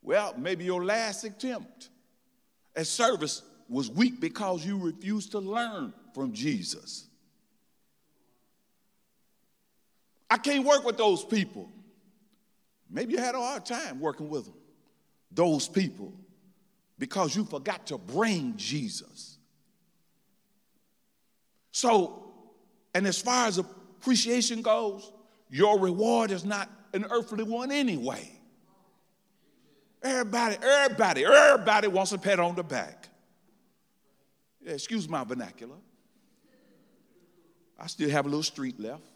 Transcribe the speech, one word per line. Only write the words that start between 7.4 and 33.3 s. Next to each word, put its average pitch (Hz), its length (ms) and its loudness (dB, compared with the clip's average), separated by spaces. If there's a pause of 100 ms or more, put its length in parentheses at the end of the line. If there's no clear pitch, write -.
"I 240 80 4
can't 269 280 0
work 277 200 4
with 233 100 0
those 208 300 2
people." 185 440 -4 (1200)
Maybe 226 240 -6
you 359 60 -2
had 247 160 -2
a 262 40 -4
hard 240 260 -6
time 233 340 -8
working - 300 -6
with 135 160 -6
them, - 80 -20 (760)
those 156 380 2
people, 135 460 -4 (840)
because 147 380 -2
you 214 80 0
forgot 151 440 -8
to 143 100 -8
bring 131 580 -2
Jesus. - 840 -10 (2250)
So, 202 600 2 (600)
and 196 120 2
as 185 160 0
far 247 260 2
as 185 100 0
appreciation 233 1040 0
goes, 220 500 0 (380)
your 208 280 6
reward 208 540 2
is 175 140 -6
not 202 240 -4 (240)
an 196 160 -2
earthly 226 340 -2
one 233 280 -4
anyway. 180 580 -2 (1700)
Everybody, 240 580 0
everybody, 220 640 4
everybody 226 640 8
wants 190 240 2
a 196 60 -4
pat 180 220 2
on 175 160 0
the 180 80 -4
back. 107 440 -8 (1500)